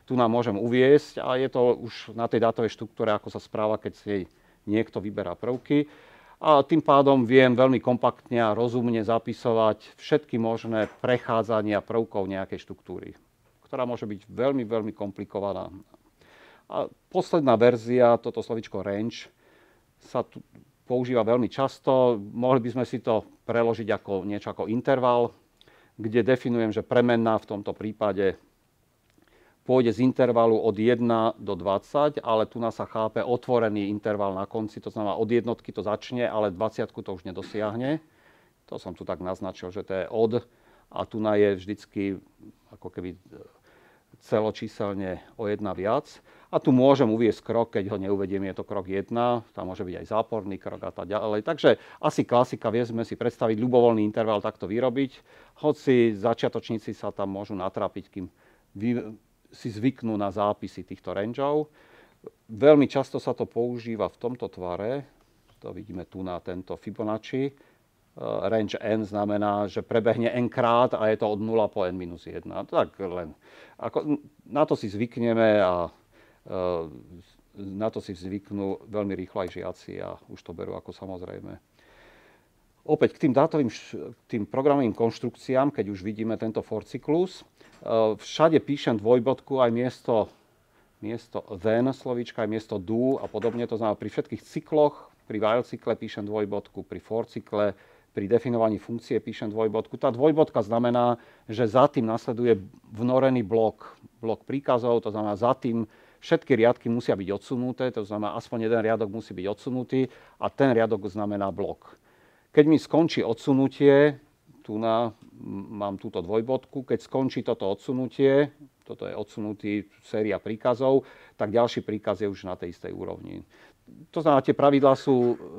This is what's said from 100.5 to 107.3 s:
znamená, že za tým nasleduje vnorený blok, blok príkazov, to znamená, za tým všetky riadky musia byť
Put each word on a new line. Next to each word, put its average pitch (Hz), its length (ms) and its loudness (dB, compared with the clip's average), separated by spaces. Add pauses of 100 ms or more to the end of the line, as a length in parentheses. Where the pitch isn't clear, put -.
znamená, 120 560 0 (320)
že 113 160 0
za 127 240 6
tým 117 160 -2
nasleduje 113 560 0 (320)
vnorený 127 480 2
blok, 110 560 -2 (240)
blok 110 240 -6
príkazov, 120 560 0
to 110 80 -6
znamená, 107 240 -4
za 120 240 2
tým 117 320 -4 (320)
všetky - 320 0
riadky 117 400 4
musia 117 240 -2
byť 95 160 -6